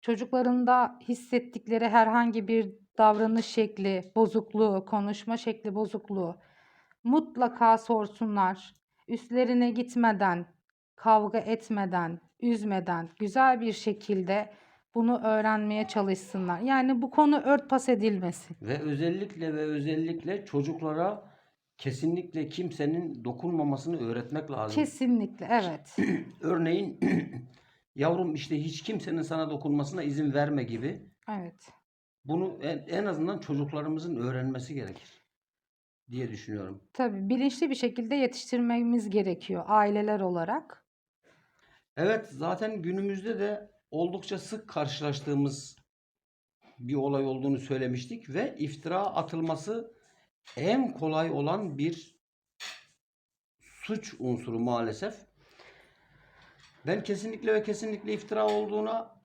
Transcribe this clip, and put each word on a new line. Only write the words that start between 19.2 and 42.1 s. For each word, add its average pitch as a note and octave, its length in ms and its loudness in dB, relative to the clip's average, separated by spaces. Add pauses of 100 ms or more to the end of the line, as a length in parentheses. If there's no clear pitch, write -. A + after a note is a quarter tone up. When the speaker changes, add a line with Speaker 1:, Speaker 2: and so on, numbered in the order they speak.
Speaker 2:
ve D#3 60 -2
özellikle D#3+ 840 -2
çocuklara D#3+ 880 -2 (460)
kesinlikle D#3+ 680 -4
kimsenin D3+ 760 -4
dokunmamasını D3 760 -2 (100)
öğretmek A#2+ 420 -4
lazım. A2 240 -4
Speaker 1:
Kesinlikle, B3 760 0
evet. F#3 460 0 (220)
Speaker 2:
<clears throat> - 220 -12
Örneğin, E3 600 0
<clears throat> - 960 -4
"Yavrum, E3 400 0
işte D3+ 300 -4
hiç D#3+ 180 -8
kimsenin F3 400 -4
sana D#3 280 -4
dokunmasına D3 520 -2
izin C#3+ 320 0
verme." C#3+ 300 2
gibi. A2+ 460 -6 (180)
Speaker 1:
Evet. F#3 400 -10 (560)
Speaker 2:
Bunu E3+ 380 -2
en, D3 160 -4 (100)
en F#3 180 -2
azından F3 320 -2
çocuklarımızın D3+ 760 -4
öğrenmesi B2+ 580 -4
gerekir - 480 -12 (880)
diye B2 200 -6
düşünüyorum. G2+ 520 -10 (100)
Speaker 1:
Tabii, G3+ 360 -2
bilinçli C4 420 2
bir C4+ 40 0
şekilde A#3+ 400 -2
yetiştirmemiz A#3+ 960 0
gerekiyor F#3 560 0
aileler G#3 540 4
olarak. F3+ 640 -4 (1120)
Speaker 2:
Evet, G#3+ 360 0